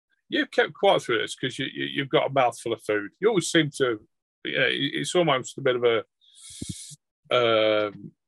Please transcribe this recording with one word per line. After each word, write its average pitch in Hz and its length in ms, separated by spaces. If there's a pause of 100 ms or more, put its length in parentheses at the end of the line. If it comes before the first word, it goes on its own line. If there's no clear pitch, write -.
(280)
you've 277 220
kept 180 240
quiet 196 300
through 117 160
this - 160
'cause - 240
you, 135 120
you, 139 140
you've 139 240
got 139 220
a - 20
mouthful 123 400
of - 100
food. 104 360
You 196 100
always 196 220
seem 156 260
to, 120 220 (440)
you - 160
know, 135 60
it, 131 300
it's 147 180
almost 147 460
a - 20
bit 131 140
of 120 80
a, 113 200 (1300)
um, 110 800 (160)